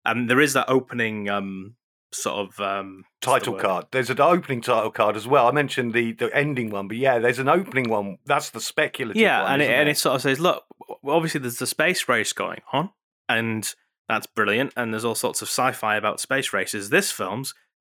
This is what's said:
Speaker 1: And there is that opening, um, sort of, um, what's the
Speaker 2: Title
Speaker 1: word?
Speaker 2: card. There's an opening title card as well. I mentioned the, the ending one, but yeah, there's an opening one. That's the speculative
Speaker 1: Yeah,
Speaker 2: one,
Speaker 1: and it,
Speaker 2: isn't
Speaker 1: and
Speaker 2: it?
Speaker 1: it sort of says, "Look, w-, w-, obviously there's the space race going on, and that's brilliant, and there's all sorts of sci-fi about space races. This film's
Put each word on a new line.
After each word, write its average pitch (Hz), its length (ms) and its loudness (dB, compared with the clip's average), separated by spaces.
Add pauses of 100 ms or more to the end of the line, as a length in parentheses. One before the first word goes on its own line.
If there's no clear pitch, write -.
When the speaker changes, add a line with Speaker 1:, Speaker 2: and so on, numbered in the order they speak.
Speaker 1:
And 117 240 0
there 123 100 4
is 143 140 2
that 135 160 0
opening, 117 580 -2
um, 98 480 -6 (360)
sort - 260 -4 (120)
of, - 100 -14
um, 98 460 -6 (180)
what's - 20 -8
the 127 140 4
Speaker 2:
Title 123 140 -2
Speaker 1:
word? 95 100 -8
Speaker 2:
card. 92 280 0
There's 127 180 0
an 131 120 0
opening 160 400 4
title 113 300 2
card 104 240 2
as 107 120 -8
well. 127 200 6
I 123 40 6
mentioned 131 420 0
the, 117 200 2
the 113 220 -2
ending 135 340 0
one, 98 180 -6
but 107 100 -8
yeah, 131 220 2
there's 120 200 2
an 135 100 0
opening 135 400 0
one. 101 360 -2
That's 147 260 0
the 113 100 -12
speculative 135 580 -2
Speaker 1:
Yeah, 160 240 4
Speaker 2:
one, 127 100 0
Speaker 1:
and 143 80 4
it, 147 40 4
Speaker 2:
isn't 117 100 4
Speaker 1:
and 147 140 4
Speaker 2:
it? 147 40 2
Speaker 1:
it 147 40 -4
sort 139 180 2
of 127 60 -2
says, 135 180 2
"Look, 170 260 0 (140)
w-, - 240 -16
w-, 143 120 0
obviously 160 260 0
there's 123 180 -6
the 127 80 -4
space 180 400 0
race 113 260 2
going 90 280 -6 (120)
on, 156 180 0 (360)
and 113 440 -2 (360)
that's 107 180 0
brilliant, 107 500 0
and 120 160 -4
there's 110 140 -4
all 117 80 0
sorts - 300 -4
of - 60 -8
sci-fi 123 480 0
about 104 220 -2
space 131 320 -2
races. 101 380 -4
This 185 220 2
film's 107 420 -6 (280)